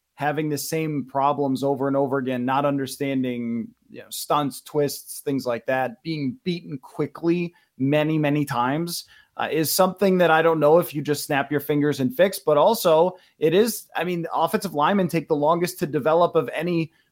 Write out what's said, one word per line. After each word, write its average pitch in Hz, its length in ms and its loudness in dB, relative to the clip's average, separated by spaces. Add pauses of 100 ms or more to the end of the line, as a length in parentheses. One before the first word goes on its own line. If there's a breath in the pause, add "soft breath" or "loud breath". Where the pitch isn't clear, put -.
(160)
having 151 320 -2
the 147 100 -4
same 156 460 -4
problems 139 580 -2
over 139 240 -2
and 139 100 0
over 139 200 0
again, 127 300 -2
not 135 180 0
understanding, 131 1040 -4 (220)
you 117 80 -18
know, 101 100 -18
stunts, 147 540 -4
twists, - 580 -4
things 135 240 -4
like 120 220 -6
that, 131 360 -2
being 151 400 -6
beaten 170 360 -6
quickly 170 720 -4 (240 soft breath)
many, 151 400 0
many 147 260 0
times, 143 600 -2 (320 soft breath)
uh, 117 160 -4
is 156 180 0
something 185 460 2
that 175 140 4
I 160 100 6
don't 165 180 2
know 151 200 6
if 170 160 0
you 151 80 -4
just 147 240 -2
snap 139 240 -2
your 147 100 0
fingers 147 400 0
and 127 160 0
fix, 190 220 2
but 151 180 2
also 175 600 4 (200 loud breath)
it 156 140 2
is, 214 420 0
I 160 100 -4
mean, 170 300 -4
offensive 156 380 -2
linemen 170 360 2
take 160 200 -2
the 160 80 2
longest 170 440 0
to 175 60 0
develop 156 480 2
of 156 200 2
any 165 380 -2 (200)